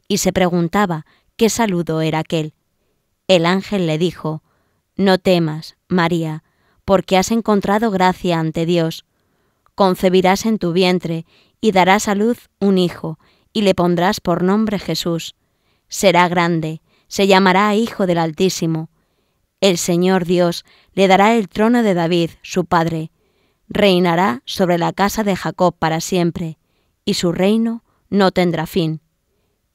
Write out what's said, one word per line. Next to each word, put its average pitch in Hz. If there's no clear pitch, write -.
y 202
se 180
preguntaba 175
qué 226
saludo 170
era 156
aquel. 156
El 170
ángel 190
le 156
dijo: 160
"No 190
temas, 165
María, 165
porque 190
has 185
encontrado 214
gracia 185
ante 160
Dios. 165
Concebirás 185
en 220
tu 175
vientre 175
y 214
darás 185
a 202
luz 220
un 196
hijo, 170
y 214
le 190
pondrás 175
por 170
nombre 208
Jesús. 165
Será 175
grande, 170
se 202
llamará 190
Hijo 214
del 170
Altísimo. 165
El 185
Señor 180
Dios 175
le 190
dará 196
el 202
trono 233
de 202
David, 170
su 180
padre. 165
Reinará 185
sobre 175
la 165
casa 202
de 196
Jacob 175
para 160
siempre, 170
y 202
su 175
reino 226
no 190
tendrá 170
fin". 160